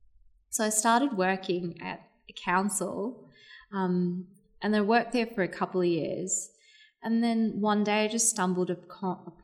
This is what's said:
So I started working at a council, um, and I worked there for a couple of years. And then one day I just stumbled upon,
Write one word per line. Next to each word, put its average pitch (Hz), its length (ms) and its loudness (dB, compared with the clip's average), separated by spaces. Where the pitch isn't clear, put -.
So 220 140 0
I 214 40 2
started 240 480 4
working 185 640 0
at - 200 -8
a - 60 -20
council, 196 960 -2
um, 180 540 0
and 214 140 0
I 208 60 4
worked 226 320 2
there 226 140 0
for 202 160 -2
a 170 40 0
couple 180 340 -2
of 175 60 4
years. 170 640 -2
And 226 200 2
then 226 380 0
one 208 220 2
day 208 220 2
I - 20 2
just 226 220 0
stumbled 180 420 0
upon, - 600 -8